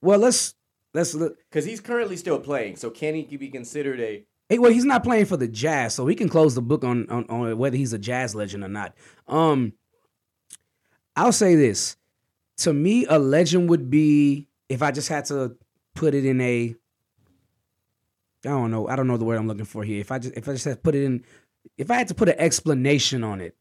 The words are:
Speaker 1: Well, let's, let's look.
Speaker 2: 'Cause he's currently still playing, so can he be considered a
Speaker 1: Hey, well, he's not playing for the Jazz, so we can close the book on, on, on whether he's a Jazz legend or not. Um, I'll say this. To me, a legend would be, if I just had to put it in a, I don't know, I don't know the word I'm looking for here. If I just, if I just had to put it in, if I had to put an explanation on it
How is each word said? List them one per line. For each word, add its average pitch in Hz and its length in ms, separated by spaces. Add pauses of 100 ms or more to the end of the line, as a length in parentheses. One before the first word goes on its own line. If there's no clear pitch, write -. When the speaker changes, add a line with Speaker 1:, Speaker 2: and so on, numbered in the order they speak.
Speaker 1:
Well, 202 180
let's, 240 340 (400)
let's 170 220
look. 156 220 (140)
Speaker 2:
'Cause 156 140
he's 226 160
currently 233 360
still 165 220
playing, 117 380
so 117 140
can 151 240
he 151 220
be 135 120
considered 135 500
a 107 240 (240)
Speaker 1:
Hey, 240 120
well, 240 120
he's 240 140
not 269 180
playing 220 220
for 175 120
the 127 100
Jazz, 120 480
so 131 80
we 135 100
can 151 160
close 156 260
the 127 60
book 131 220
on, 123 260
on, 120 200
on 113 280
whether 127 200
he's 127 160
a 113 40
Jazz 117 380
legend 101 300
or - 20
not. 98 260 (340)
Um, 143 440 (1400)
I'll 214 160
say 190 240
this. 127 400 (640)
To 165 160
me, 190 340
a 156 100
legend 160 520
would 143 200
be, 147 600 (180)
if 127 160
I 143 80
just 147 160
had 147 180
to 131 300 (400)
put 156 180
it 139 120
in 131 160
a, 120 340 (1700)
I 131 40
don't 127 220
know, 110 180
I 127 80
don't 131 100
know 123 80
the 113 80
word 113 140
I'm 110 100
looking 107 160
for 107 220
here. 104 160
If 101 100
I 131 80
just, 123 160
if 120 140
I - 20
just 131 140
had 139 100
to - 60
put 156 140
it 139 100
in, 127 180 (540)
if 147 120
I 240 60
had 240 140
to 185 40
put 214 140
an 170 100
explanation 135 840
on 104 160
it 85 220